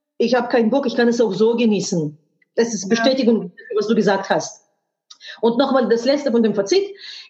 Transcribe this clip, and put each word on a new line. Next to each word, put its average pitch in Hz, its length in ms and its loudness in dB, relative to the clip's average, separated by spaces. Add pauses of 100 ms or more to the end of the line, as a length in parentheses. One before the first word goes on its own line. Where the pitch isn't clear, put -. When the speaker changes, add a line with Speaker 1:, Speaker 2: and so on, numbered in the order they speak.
(180)
Speaker 1:
ich 233 180 2
hab 240 140 0
keinen 233 200 2
Bock, 262 160 0
ich 240 120 -4
kann 240 100 4
es 233 140 2
auch 196 120 0
so 220 220 2
genießen." 185 640 -2 (380)
Das 226 180 0
ist 190 100 -8
Speaker 2:
Ja. 196 60 -10
Speaker 1:
Bestätigung, 233 640 0 (240)
was 208 100 -2
du 226 80 0
gesagt 196 340 0
hast. - 360 -6 (720)
Und 233 180 0
nochmal 262 300 2
das 233 160 0
Letzte 269 280 0
von 233 120 2
dem 208 100 2
Fazit. 349 300 0 (460)